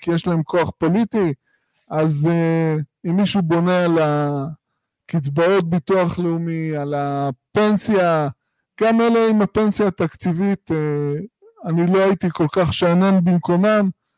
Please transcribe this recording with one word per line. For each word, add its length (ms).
כי 100
יש 160
להם 160
כוח 340
פוליטי, 560
אז, 420
אה, 440
אם 120
מישהו 240
בונה 440
על 160
הקצבאות 1700
ביטוח 500
לאומי, 580
על 200
הפנסיה, 1300
גם 200
אלה 280
עם 120
הפנסיה 460
התקציבית, 840
אה, 480
אני 240
לא 100
הייתי 280
כל 200
כך 220
שאנן 500
במקומם, 680